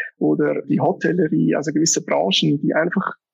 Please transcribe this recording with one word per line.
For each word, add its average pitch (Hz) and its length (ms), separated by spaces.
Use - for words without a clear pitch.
oder 147 440
die - 180
Hotellerie, 160 760
also 151 160
gewisse 160 320
Branchen, 151 560
die - 140
einfach 175 400